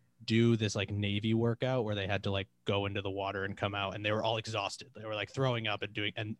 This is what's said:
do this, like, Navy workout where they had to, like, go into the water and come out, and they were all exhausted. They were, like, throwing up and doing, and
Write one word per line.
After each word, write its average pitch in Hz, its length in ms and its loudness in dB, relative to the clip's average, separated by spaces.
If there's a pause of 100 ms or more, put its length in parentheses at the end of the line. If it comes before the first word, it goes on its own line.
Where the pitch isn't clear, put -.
(240)
do 117 320 6
this, 107 200 0
like, 98 140 0
Navy 104 420 0
workout 117 520 2
where 107 100 -2
they 98 120 -2
had 101 180 0
to, 104 60 0
like, 98 180 -2 (180)
go 101 200 2
into 98 160 -2
the 98 80 -2
water 98 340 -2
and 98 120 -4
come 101 180 0
out, 98 200 -2
and 104 100 -6
they 107 80 2
were 107 120 0
all 113 120 2
exhausted. 110 580 -4
They 107 120 -12
were, 110 80 -6
like, 101 180 -4
throwing 120 360 2
up 104 140 -2
and 104 120 -6
doing, 104 220 -2
and 107 240 -4